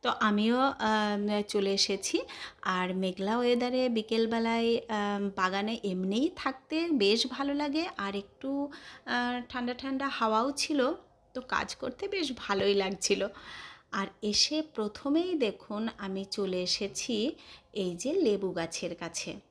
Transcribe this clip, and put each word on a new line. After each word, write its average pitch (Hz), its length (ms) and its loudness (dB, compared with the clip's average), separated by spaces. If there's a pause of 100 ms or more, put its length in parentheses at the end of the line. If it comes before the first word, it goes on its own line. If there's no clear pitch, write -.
তো 240 80 2 (100)
আমিও, 220 400 4
আম, 208 880 2
চলে 196 240 2
এসেছি। 196 480 0 (420)
আর 185 320 0
মেঘলা 190 420 0
ওয়েদারে 247 520 2
বিকেলবেলায়, 226 1000 2
আম, 202 480 0
বাগানে 196 460 0
এমনিই 196 540 0
থাকতে 311 560 -2
বেশ 220 340 4
ভালো 277 280 -2
লাগে, 294 320 0 (100)
আর 196 200 -4
একটু, 277 540 -4 (360)
আহ, 247 420 -2
ঠান্ডা 247 260 -4
ঠান্ডা 269 340 -2
হাওয়াও 226 420 2
ছিল, 277 420 2 (420)
তো 254 60 -6
কাজ - 360 -2
করতে 262 320 -6
বেশ 349 280 -2
ভালোই 202 380 2
লাগছিল। 196 540 0 (640)
আর 196 140 -2 (160)
এসে 220 400 2 (120)
প্রথমেই 285 600 0
দেখুন 220 540 -2 (100)
আমি 190 320 -4
চলে 185 320 -2
এসেছি 202 720 -2 (380)
এই 180 220 -2
যে 247 180 -4
লেবু 208 380 2
গাছের 170 440 -6
কাছে। 175 460 -8 (100)